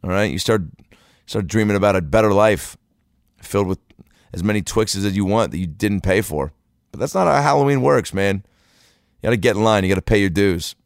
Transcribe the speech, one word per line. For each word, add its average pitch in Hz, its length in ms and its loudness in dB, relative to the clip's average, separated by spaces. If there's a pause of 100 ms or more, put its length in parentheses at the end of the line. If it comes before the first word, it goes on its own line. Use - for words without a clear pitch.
All 92 80 -6
right? 101 200 0
You 127 60 -6
start, 95 240 0 (640)
start 104 220 -4
dreaming 104 300 2
about 101 180 4
a 92 80 0
better 107 300 2
life 104 440 2 (640)
filled 101 240 -2
with 92 140 -4 (520)
as 90 120 -6
many 104 180 0
Twixes 101 440 -2
as 98 100 -2
you 101 100 0
want 101 240 0
that 80 80 -8
you 92 80 -4
didn't 98 360 -4
pay 95 200 2
for. 73 320 -6 (380)
But - 80 -14
that's 143 160 -4
not 190 100 2
how 143 160 2
Halloween 143 400 2
works, 135 320 -2
man. 98 300 -2 (800)
You - 60 0
gotta 117 80 2
get 104 180 2
in 104 80 0
line. 107 200 2
You 92 60 0
gotta 95 140 0
pay 107 180 2
your 98 80 2
dues. 87 460 0 (100)